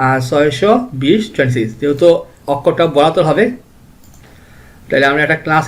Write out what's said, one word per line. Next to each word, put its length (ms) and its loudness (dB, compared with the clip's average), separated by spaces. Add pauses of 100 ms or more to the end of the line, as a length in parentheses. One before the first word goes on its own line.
আহ, 140 2 (120)
ছয়শো 420 2 (300)
বিশ 200 2 (140)
টোয়েন্টি 220 0
সিক্স, 140 -2 (100)
যেহেতু 280 2 (440)
অক্ষরটা 320 0 (120)
বলাতল 320 2
হবে, 160 2 (1400)
তাহলে 220 0
আমরা 160 0
একটা 180 -2
ক্লাস 240 0